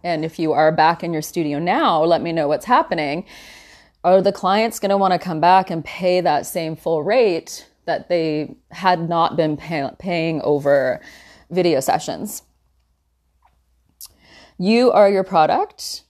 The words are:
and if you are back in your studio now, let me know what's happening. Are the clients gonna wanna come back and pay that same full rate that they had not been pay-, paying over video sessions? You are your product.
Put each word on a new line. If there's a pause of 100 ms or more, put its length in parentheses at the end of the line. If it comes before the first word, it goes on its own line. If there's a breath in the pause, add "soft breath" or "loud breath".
and
if
you
are
back
in
your
studio
now,
let
me
know
what's
happening. (760 loud breath)
Are
the
clients
gonna
wanna
come
back
and
pay
that
same
full
rate (180)
that
they (160)
had
not
been
pay-,
paying
over (480 loud breath)
video
sessions? (2250 soft breath)
You
are
your
product.